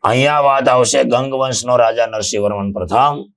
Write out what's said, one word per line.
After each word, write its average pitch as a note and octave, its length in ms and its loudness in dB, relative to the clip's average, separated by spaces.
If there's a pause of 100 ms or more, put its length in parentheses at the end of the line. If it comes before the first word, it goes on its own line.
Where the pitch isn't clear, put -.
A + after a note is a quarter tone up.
અહીંયા C#3 440 2
વાત C3+ 200 2
આવશે B2+ 380 2
ગંગવંશનો B2+ 720 -2
રાજા A2+ 300 2
નરસિંહવર્મન G#2 640 -4
પ્રથમ. A2 420 0 (220)